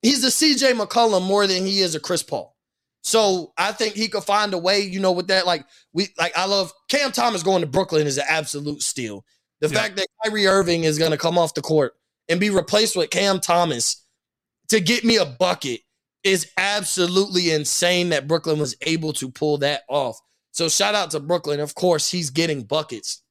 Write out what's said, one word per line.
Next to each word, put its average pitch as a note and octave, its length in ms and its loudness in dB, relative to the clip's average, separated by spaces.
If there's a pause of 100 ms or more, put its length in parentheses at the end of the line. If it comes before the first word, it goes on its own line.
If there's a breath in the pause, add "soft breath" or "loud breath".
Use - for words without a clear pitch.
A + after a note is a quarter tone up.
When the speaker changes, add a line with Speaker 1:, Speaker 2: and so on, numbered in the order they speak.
Speaker 1:
He's B3 200 2
the B3+ 100 2
C D4+ 240 2
J B3+ 160 2
McCollum A3 500 2
more G3+ 240 2
than F#3+ 200 0
he G3 160 0
is F3 140 0
a D#3 40 -4
Chris E3+ 240 -2
Paul. - 320 -8 (480)
So G3 540 2
I G3 160 0
think G#3+ 220 -4
he G#3+ 120 -2
could G3+ 160 -4
find G#3 300 0
a F#3 40 -2
way, F#3 220 2
you F#3+ 220 -4
know, F#3 100 2
with F3+ 160 -2
that. F#3+ 180 2
Like, E3+ 200 -2 (260 soft breath)
we, F#3+ 160 -2 (100)
like, E3 200 0
I F#3 80 0
love G3 260 0 (160)
Cam C#4 240 0
Thomas A3+ 320 0
going F#3+ 160 2
to D#3+ 80 -2
Brooklyn D3+ 400 0
is C3+ 100 -2
an C#3+ 120 -2
absolute D3 520 -4
steal. G#2+ 440 -6 (340)
The D3+ 80 0
Speaker 2:
Yeah. G#3 140 0
Speaker 1:
fact G3+ 160 -4
that F#3+ 100 -2 (160)
Kyrie G#3+ 240 2
Irving F3 380 2
is D#3 120 2
gonna D#3 200 2
come E3+ 200 0
off E3 160 2
the D3 80 -4
court D3 320 2 (360)
and E3+ 100 2
be G#3 100 2
replaced G#3 460 2
with E3+ 140 0
Cam G3 320 0
Thomas E3+ 600 0 (680)
to A3 100 4
get A3+ 240 0
me A3+ 140 4
a F#3 80 2
bucket C#3+ 560 -4 (420)
is F#3+ 240 2 (100)
absolutely F#3 920 0
insane F3 580 0
that C#3+ 180 -2
Brooklyn D#3 320 0
was C3+ 240 -4
able D#3+ 300 -2
to C3 160 -6
pull D3 280 -2
that C#3+ 320 -2
off. C3 280 -2 (360)
So E3 160 -2
shout G3+ 260 0
out F3+ 160 -2
to D#3 80 -4
Brooklyn. D3 400 -2
Of D3 160 -6
course, E3+ 340 2
he's E3+ 200 -4
getting D3 340 -2
buckets. C#3+ 680 -6